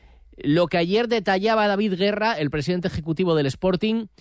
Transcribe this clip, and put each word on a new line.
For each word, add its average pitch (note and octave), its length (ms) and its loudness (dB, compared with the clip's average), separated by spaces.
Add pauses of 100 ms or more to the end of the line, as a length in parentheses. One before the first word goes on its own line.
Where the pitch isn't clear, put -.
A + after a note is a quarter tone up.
(420)
lo E3 260 2
que F#3 100 -2
ayer G3 320 0
detallaba G#3 580 2
David G3+ 280 0
Guerra, G3+ 440 0
el D3 100 -2
presidente E3+ 380 -2
ejecutivo E3 480 -2
del D3+ 100 2
Sporting, G3+ 600 -2 (140)